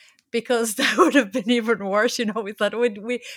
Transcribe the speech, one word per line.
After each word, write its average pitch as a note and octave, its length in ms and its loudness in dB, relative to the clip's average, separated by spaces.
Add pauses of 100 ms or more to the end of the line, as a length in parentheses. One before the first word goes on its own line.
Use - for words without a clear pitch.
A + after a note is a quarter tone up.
(320)
because A#3 440 0
<laughs> - 0 -
that C4 220 0
would D#4 180 6
have A3+ 160 4
been A3 180 -4
even A3 380 0
worse. G#3 320 0
You A#3+ 60 -2
know, G#3+ 160 -4
we G3+ 100 -8
thought G#3 260 -2
we'd, A3+ 220 0
we, A#3 220 -6 (160)